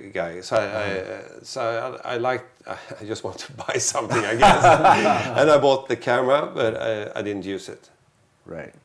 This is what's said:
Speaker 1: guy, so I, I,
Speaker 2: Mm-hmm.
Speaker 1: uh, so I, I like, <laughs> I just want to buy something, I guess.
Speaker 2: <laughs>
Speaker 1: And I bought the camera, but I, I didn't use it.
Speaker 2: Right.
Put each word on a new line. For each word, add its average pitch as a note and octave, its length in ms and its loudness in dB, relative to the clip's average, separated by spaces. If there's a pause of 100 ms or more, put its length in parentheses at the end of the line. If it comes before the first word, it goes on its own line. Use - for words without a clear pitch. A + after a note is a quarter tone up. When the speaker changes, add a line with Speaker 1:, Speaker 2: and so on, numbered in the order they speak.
(140)
Speaker 1:
guy, F2 280 -6
so A#2+ 140 -4
I, A2 60 4
I, G#2 260 -4
Speaker 2:
Mm-hmm. G2 540 -8
Speaker 1:
uh, - 20 -20
so A#2+ 600 -6
I, - 80 -6
I B2 40 -4
like, A#2+ 280 -2 (100)
<laughs> - 460 -16
I G#2+ 40 -14
just A2 180 -8
want F#2+ 160 -10
to - 140 -14
buy - 260 -6
something, A#2+ 440 -2
I G#2+ 120 -2
guess. G3 280 6
Speaker 2:
<laughs> D3+ 760 4
Speaker 1:
And D3 100 4
I D3 80 8
bought C3+ 300 4
the B2 80 0
camera, C3 580 0
but A#2 260 0
I, A2 400 -4
I - 40 -4
didn't G2+ 220 -6
use F#2+ 240 -8
it. - 200 -18 (560)
Speaker 2:
Right. - 280 -14 (120)